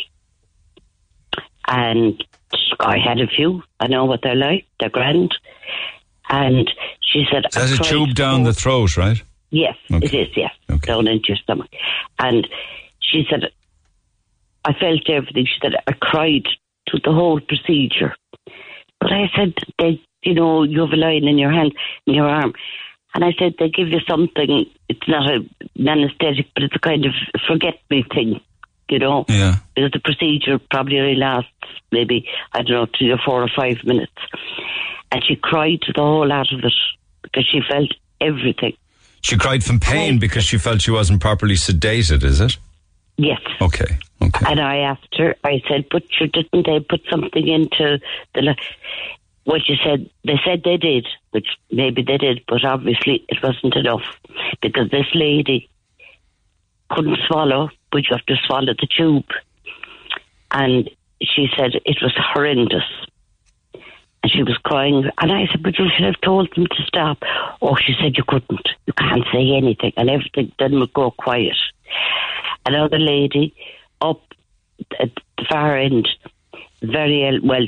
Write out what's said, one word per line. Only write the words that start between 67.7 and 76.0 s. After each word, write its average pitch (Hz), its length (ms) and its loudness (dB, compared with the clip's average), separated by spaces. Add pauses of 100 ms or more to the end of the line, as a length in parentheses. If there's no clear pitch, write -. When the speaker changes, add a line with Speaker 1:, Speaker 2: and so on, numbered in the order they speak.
Speaker 1:
she - 240 0
said, 147 160 0
"You 135 100 0
couldn't. 120 400 -2 (180)
You - 80 -4
can't 123 380 0
say 131 240 2
anything." 131 420 0
And 120 120 2
everything 135 500 -2
then 139 200 2
would 123 140 0
go 131 180 2
quiet. 120 440 -2 (1080)
Another 151 340 0
lady 143 560 2 (460)
up 160 200 -2 (800)
at 120 100 -2 (280)
the - 120 -8
far 151 280 0
end, 135 300 0 (760)